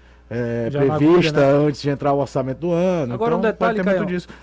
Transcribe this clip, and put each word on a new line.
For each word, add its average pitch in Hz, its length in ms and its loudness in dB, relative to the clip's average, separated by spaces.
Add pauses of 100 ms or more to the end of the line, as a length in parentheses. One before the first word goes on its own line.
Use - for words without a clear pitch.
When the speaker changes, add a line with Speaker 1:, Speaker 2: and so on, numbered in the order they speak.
(280)
Speaker 1:
é, 117 440 -4
Speaker 2:
Já 139 120 0
na 147 120 2
Speaker 1:
prevista 156 440 4
Speaker 2:
agulha, 139 200 4
né? 147 80 2
Speaker 1:
antes 143 140 -4
de 143 80 -2
entrar 143 240 -2
o 143 40 0
orçamento 131 400 -4
do 170 140 -4
ano. 170 420 0
Speaker 2:
Agora, 214 220 -2
um - 20 -2
Speaker 1:
Então, 208 120 0
Speaker 2:
detalhe, 214 260 -2
Speaker 1:
pode 190 80 -2
ter 190 120 2
muito 175 100 -2
Speaker 2:
Caião. - 0 -
Speaker 1:
disso. 180 220 -6 (140)